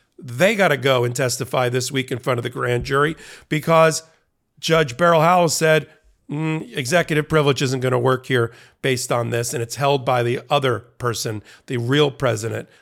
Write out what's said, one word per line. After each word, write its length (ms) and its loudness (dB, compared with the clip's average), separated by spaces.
they 380 0
gotta 220 2
go 260 2
and 100 -2
testify 540 -2
this 240 -2
week 200 -4
in 80 -4
front 180 -2
of 60 -6
the 60 -6
grand 360 -2
jury 320 0
because 540 2
Judge 360 0
Beryl 260 4
Howell 280 4
said, 380 2
"Mm, 480 -4
executive 500 0
privilege 340 2
isn't 200 -2
gonna 180 0
work 280 0
here 240 0
based 300 -2
on 180 0
this," 240 -4
and 100 -4
it's 120 -10
held 300 0
by 180 0
the 260 -2
other 300 0
person, 640 -8
the 100 -4
real 340 2
president, 580 -4